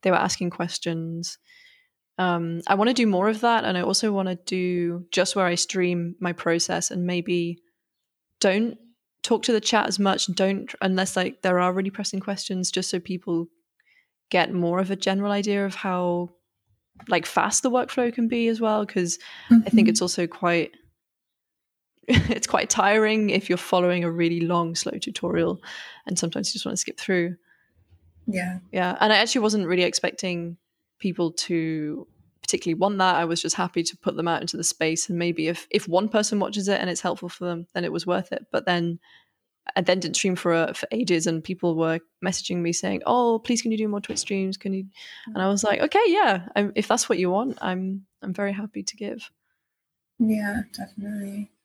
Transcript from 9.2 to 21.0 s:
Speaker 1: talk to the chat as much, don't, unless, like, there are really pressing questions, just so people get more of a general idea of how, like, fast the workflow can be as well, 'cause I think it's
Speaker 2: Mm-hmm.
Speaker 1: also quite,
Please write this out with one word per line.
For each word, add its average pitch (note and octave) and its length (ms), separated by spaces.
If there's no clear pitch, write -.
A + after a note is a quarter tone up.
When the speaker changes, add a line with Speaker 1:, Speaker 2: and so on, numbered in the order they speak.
Speaker 1:
talk - 220
to B3 80
the G#3+ 80
chat G#3+ 260
as F#3+ 120
much, G3 360
don't, G3 380
unless, F#3+ 340
like, - 260
there F3+ 160
are F3+ 140
really F#3+ 180
pressing G3 300
questions, F#3+ 500
just F#3 200
so F3+ 100
people F3 460
get F3+ 220
more F3 260
of F#3+ 120
a G3 60
general G3 360
idea G3+ 340
of F#3+ 80
how, F3 560
like, E3+ 180
fast - 360
the C4 80
workflow A#3+ 420
can A#3+ 140
be A#3 220
as A3+ 120
well, G#3+ 260
'cause F3 320
I A3+ 200
think A3 180
it's A3 100
Speaker 2:
Mm-hmm. F3+ 60
Speaker 1:
also F3+ 220
quite, E3+ 460